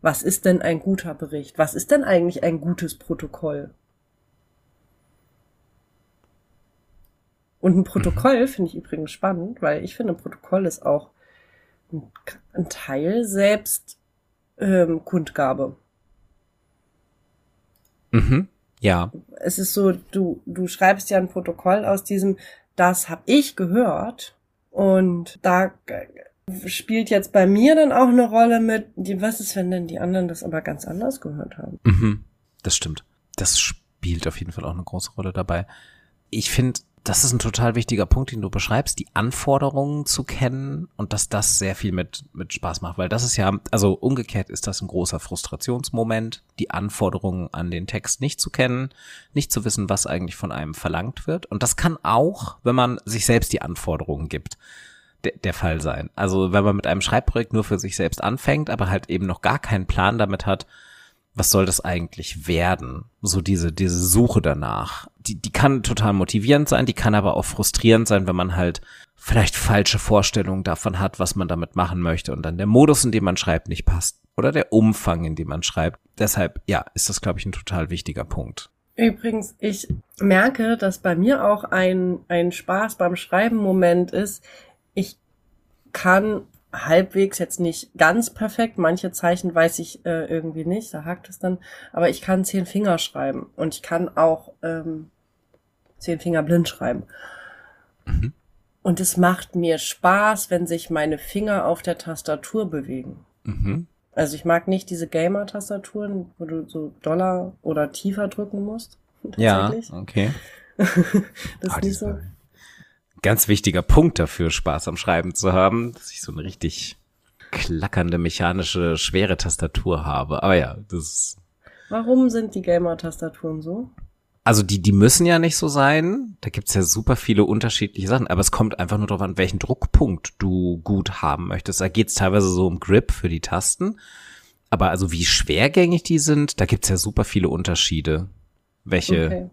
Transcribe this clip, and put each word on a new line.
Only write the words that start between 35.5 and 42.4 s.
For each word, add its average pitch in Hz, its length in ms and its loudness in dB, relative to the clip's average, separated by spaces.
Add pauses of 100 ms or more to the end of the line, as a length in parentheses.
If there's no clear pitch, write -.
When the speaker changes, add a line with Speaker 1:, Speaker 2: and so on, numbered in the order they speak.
Speaker 2:
Ich 107 220 -4
find, 127 320 0 (200)
das - 200 2
ist 127 100 2
ein 123 60 2
total 117 360 0
wichtiger 110 300 0
Punkt, 131 260 4
den 113 100 -8
du 95 80 -4
beschreibst, 107 500 -2
die - 160 -10
Anforderungen 139 920 0
zu - 180 -2
kennen 139 640 -4 (100)
und 107 160 -6
dass - 160 -4
das - 280 0
sehr 95 180 0
viel 104 160 -2
mit, 90 400 -6
mit 85 220 -12